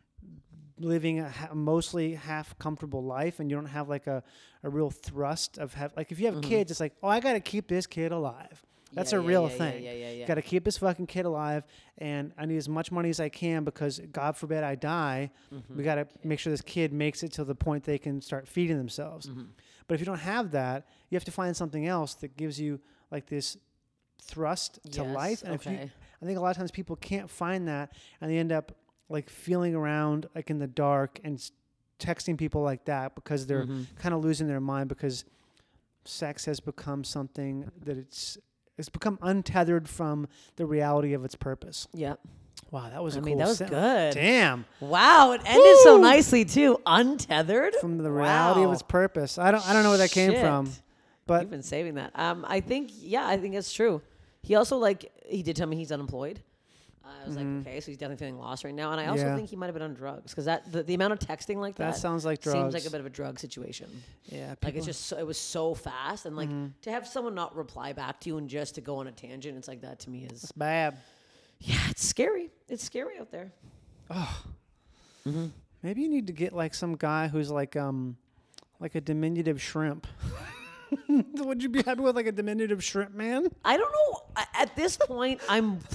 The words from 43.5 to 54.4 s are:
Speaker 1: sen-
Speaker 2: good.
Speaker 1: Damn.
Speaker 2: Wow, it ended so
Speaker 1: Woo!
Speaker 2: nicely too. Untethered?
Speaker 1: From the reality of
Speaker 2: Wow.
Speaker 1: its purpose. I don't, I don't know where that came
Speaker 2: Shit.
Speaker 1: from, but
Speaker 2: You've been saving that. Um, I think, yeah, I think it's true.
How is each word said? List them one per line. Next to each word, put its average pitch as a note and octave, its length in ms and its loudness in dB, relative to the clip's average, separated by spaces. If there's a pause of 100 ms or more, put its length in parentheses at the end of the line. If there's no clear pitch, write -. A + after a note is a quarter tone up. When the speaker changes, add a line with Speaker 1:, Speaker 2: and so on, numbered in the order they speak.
Speaker 1:
sen- F#3 100 -4
Speaker 2:
good. E3+ 460 2
Speaker 1:
Damn. D3+ 500 4 (160)
Speaker 2:
Wow, B3 520 10
it A#3+ 120 -4
ended C#5 380 12
so A#4+ 140 12
Speaker 1:
Woo! G4 60 12
Speaker 2:
nicely B3+ 440 10
too. B3+ 400 6
Untethered? A3+ 920 2
Speaker 1:
From E3+ 220 -2
the D#3 120 -2
reality D#3+ 520 6
of F#3 60 6
Speaker 2:
Wow. F3+ 40 2
Speaker 1:
its F3 100 -2
purpose. F3 540 0
I F3+ 140 4
don't, G#3 180 4
I G3 60 6
don't G#3+ 80 8
know G#3 80 8
where G3+ 80 8
that F#3 120 6
came F#3+ 200 4
Speaker 2:
Shit. A#3 100 4
Speaker 1:
from, C#3+ 320 2 (540)
but E3+ 160 4
Speaker 2:
You've G3 80 -10
been C#3+ 120 -10
saving D3+ 340 -4
that. - 220 -8
Um, E3+ 300 -2
I G3 120 0
think, B3+ 340 -4
yeah, A3 320 -4
I G3 100 2
think G3 200 -4
it's G3 180 -6
true. G#3+ 260 2 (400)